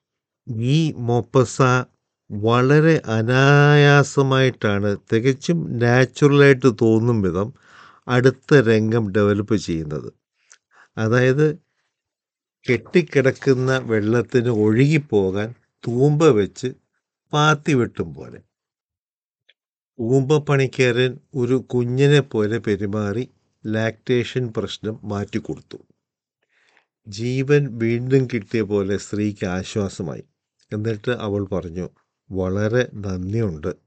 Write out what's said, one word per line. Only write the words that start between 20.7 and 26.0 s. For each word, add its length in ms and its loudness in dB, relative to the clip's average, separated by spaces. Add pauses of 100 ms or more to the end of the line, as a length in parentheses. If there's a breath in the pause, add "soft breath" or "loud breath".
ഒരു 200 0
കുഞ്ഞിനെ 640 0
പോലെ 360 -4
പെരുമാറി 720 -4 (360)
ലാക്ടേഷൻ 920 -4
പ്രശ്നം 460 -8
മാറ്റിക്കൊടുത്തു. 760 -8 (1300)